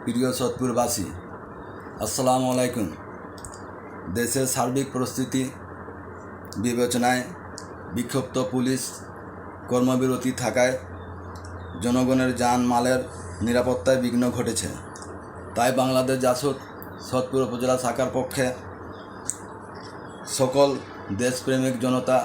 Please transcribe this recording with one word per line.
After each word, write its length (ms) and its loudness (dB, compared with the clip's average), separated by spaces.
প্রিয় 300 6
সোদপুরবাসী, 720 2
আসসালামু 460 4
আলাইকুম। 360 2
দেশের 320 2
সার্বিক 440 0
পরিস্থিতি 520 0
বিবেচনায় 580 4
বিক্ষুব্ধ 420 -2
পুলিশ 300 2
কর্মবিরতি 640 4
থাকায় 320 4
জনগণের 540 4
জানমালের 640 4
নিরাপত্তায় 600 4
বিঘ্ন 280 4
ঘটেছে। 380 -2
তাই 180 4
বাংলাদেশ 440 4
জাসদ 300 4
সোদপুর 400 0
উপজেলা 360 2
শাখার 340 2
পক্ষে 280 0
সকল 320 6
দেশপ্রেমিক 540 2
জনতা 380 4